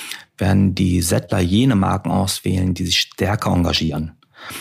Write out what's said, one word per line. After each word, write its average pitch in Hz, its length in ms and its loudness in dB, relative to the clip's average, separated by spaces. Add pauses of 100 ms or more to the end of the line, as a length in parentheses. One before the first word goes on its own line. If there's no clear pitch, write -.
(380)
werden 98 360 2
die 92 280 2
Zettler 95 380 0
jene 104 360 4
Marken 95 340 0
auswählen, 92 640 0
die 90 120 -4
sich 87 140 0
stärker 101 520 -2
engagieren. 82 640 0 (480)